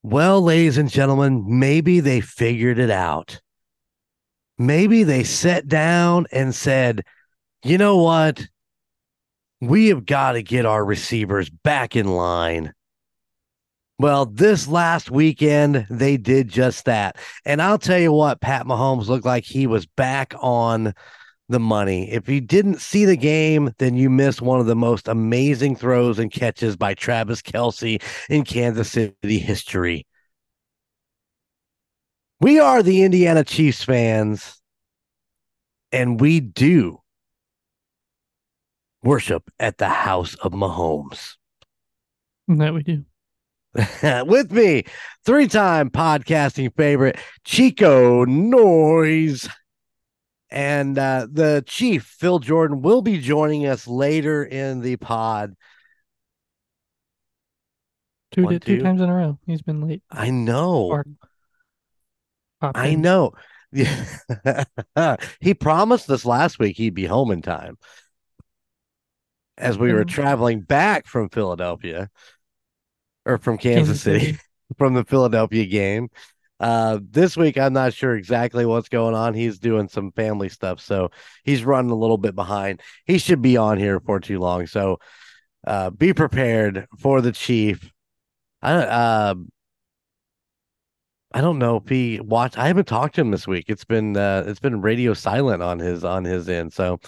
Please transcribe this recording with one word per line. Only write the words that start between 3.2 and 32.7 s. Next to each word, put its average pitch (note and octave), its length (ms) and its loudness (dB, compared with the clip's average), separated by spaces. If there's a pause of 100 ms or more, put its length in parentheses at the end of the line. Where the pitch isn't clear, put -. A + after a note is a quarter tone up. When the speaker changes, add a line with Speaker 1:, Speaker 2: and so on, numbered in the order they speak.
Speaker 1:
Maybe F#3+ 460 4
they C3+ 200 2
sat E3+ 440 -2
down E3+ 640 2
and C3 240 -2
said, C3 480 0 (600)
"You D#3 140 2
know G3+ 200 4
what? E3 460 2 (1160)
We G3+ 280 4
have C3 180 0
got C3+ 240 0
to A#2+ 100 -2
get A2+ 240 -2
our G#2+ 180 2
receivers G2+ 680 -2
back C3 440 -4
in G#2+ 120 0
line." E2+ 680 -2 (1300)
Well, C#3 260 2
this C#3+ 420 2
last E3 440 0
weekend, D3 800 2
they C3+ 260 0
did B2 300 2
just A#2 380 -2
that. G#2+ 320 -2 (280)
And D3 160 -2
I'll G3+ 160 2
tell F#3 220 0
you E3 120 4
what, D3+ 300 2
Pat B2+ 240 -2
Mahomes B2+ 420 -2
looked B2 180 -2
like B2 180 0
he C3+ 240 -4
was A2 180 -2
back C3+ 540 -4
on A#2 540 -2 (560)
the A#2+ 100 0
money. G2+ 520 -2
If A#2 180 -8
you C#3 120 -2
didn't F#3+ 380 0
see G3+ 260 0
the F#3+ 120 4
game, D3+ 600 2
then B2+ 180 0
you C3+ 120 2
missed C3 320 2
one B2 180 2
of A#2+ 80 0
the A2+ 80 2
most A#2 320 0
amazing B2 680 0
throws B2 440 0
and A2+ 120 -4
catches A2+ 460 -4
by G2 160 -4
Travis A2+ 480 -4
Kelce A2+ 600 -4 (280)
in D3 160 0
Kansas A#2 460 -4
City G#2 480 -4
history. F2 680 -6 (2250)
We D4 200 6
are C4+ 240 6